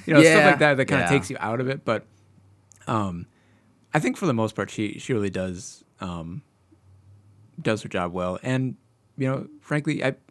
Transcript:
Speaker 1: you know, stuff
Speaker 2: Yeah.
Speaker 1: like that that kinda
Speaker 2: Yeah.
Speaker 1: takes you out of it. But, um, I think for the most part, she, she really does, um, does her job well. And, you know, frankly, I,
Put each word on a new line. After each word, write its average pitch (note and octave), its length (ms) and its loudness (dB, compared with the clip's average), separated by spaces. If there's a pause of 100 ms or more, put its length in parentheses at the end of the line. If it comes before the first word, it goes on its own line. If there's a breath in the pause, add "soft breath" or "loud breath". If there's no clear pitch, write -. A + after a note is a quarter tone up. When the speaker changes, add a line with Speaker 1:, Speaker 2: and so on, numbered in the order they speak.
Speaker 1:
you D#3 80 4
know, D3 80 10
stuff D#3+ 160 8
Speaker 2:
Yeah. D3 80 6
Speaker 1:
like C#3+ 140 6
that D3 180 4
that C3+ 80 0
kinda - 180 0
Speaker 2:
Yeah. - 60 0
Speaker 1:
takes C#3 200 0
you B2+ 80 -8
out A#2 220 -4
of B2+ 80 -4
it. C#3 160 -6
But, A2 220 -2 (800)
um, G2 380 -2 (680 soft breath)
I D#3 60 2
think - 160 -2
for G3 100 -4
the C3+ 80 2
most A2 220 0
part, G2+ 140 -4
she, G#2+ 280 -6
she - 140 -6
really G2+ 180 0
does, F#2 540 -8 (160)
um, F2 420 -10 (1200)
does A2 220 -2
her - 60 -12
job F2+ 240 -4
well. F#2 300 -4
And, C3 340 -2 (400)
you C3 120 -2
know, C3 200 -4 (120)
frankly, D3 420 -4
I, C3 120 0 (160)